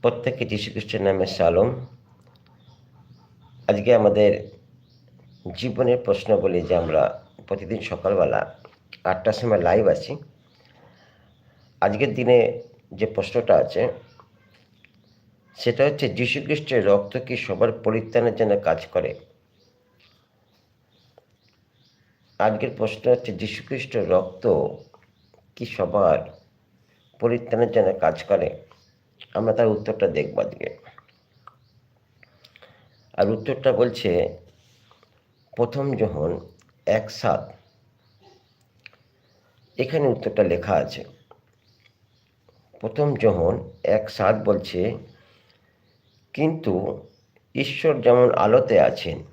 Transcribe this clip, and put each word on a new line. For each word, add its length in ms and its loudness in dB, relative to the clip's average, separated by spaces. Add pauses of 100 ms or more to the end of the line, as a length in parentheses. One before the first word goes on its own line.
প্রত্যেকে 420 -2
যীশু 260 -6
খ্রিস্টের 320 -6
নামে 240 2
শালোম। 600 0 (1800)
আজকে 260 4
আমাদের 560 4 (1040)
জীবনের 480 0
প্রশ্ন 360 2
বলি 200 0
যে 160 0
আমরা 500 0 (200)
প্রতিদিন 340 -6
সকালবেলা 800 -2 (460)
আটটার 280 0
সময় 300 0
লাইভ 260 4
আছি। 280 -2 (1600)
আজকের 340 0
দিনে 480 4 (300)
যে 140 -4
প্রশ্নটা 500 0
আছে 360 0 (1600)
সেটা 280 0
হচ্ছে, 240 0
"যীশু 340 -4
খ্রিস্টের 440 -2
রক্ত 400 2
কি 100 -6
সবার 360 0
পরিত্রাণের 640 -2
জন্য 240 2
কাজ 260 -2
করে?" 280 -4 (3250)
আজকের 380 0
প্রশ্ন 340 -2
হচ্ছে, 220 2
"যীশু 340 -10
খ্রিস্টের 440 -6
রক্ত 580 0 (880)
কি 100 -10
সবার 520 0 (1000)
পরিত্রাণের 520 0
জন্য 260 2
কাজ 260 -2
করে?" 380 -2 (720)
আমরা 180 -2
তার 140 2
উত্তরটা 420 -2
দেখব 300 -4
আজকে। 380 -6 (2250)
আর 180 0
উত্তরটা 420 -2
বলছে 680 0 (1160)
প্রথম 380 -2
যোহন 460 -2 (460)
এক 240 0
সাত, 420 -4 (2250)
এখানে 300 0
উত্তরটা 340 0
লেখা 320 0
আছে। 300 -2 (1800)
প্রথম 360 -2
যোহন 540 0 (120)
এক 280 0
সাত 340 2
বলছে, 520 -2 (1400)
"কিন্তু 760 -2 (480)
ঈশ্বর 460 -2
যেমন 340 6
আলোতে 460 4
আছেন 520 0